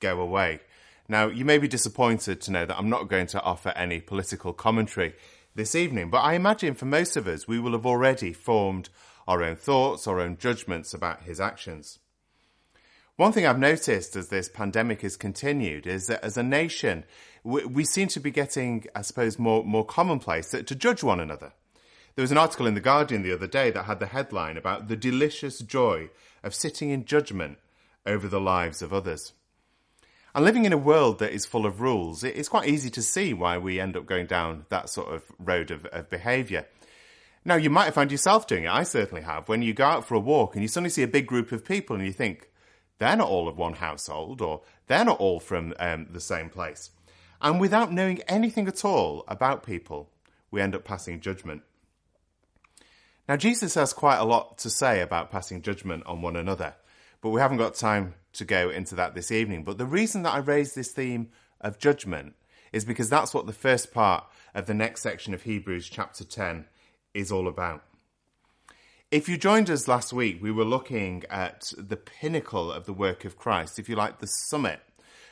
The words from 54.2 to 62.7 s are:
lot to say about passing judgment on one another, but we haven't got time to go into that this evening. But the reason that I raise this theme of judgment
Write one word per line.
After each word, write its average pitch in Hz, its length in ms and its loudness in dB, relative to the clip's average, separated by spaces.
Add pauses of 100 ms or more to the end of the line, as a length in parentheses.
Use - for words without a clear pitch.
lot - 340 2
to - 100 -8
say 113 320 2
about 85 300 -2
passing 90 320 -8
judgment 92 420 -6
on 85 160 -8
one 85 160 -4
another, 85 380 -4 (480)
but 110 80 -2
we 110 100 4
haven't 135 160 4
got 113 180 0
time 101 420 0 (180)
to - 100 -10
go 90 240 2
into 92 280 -6
that 90 180 0
this 90 180 -6
evening. 104 320 -2
But 98 140 -8
the 123 80 -4
reason 190 380 0
that 165 100 0
I 139 60 0
raise 143 340 0
this 127 180 -8
theme 120 380 -6 (280)
of 104 200 -8
judgment 90 560 0 (360)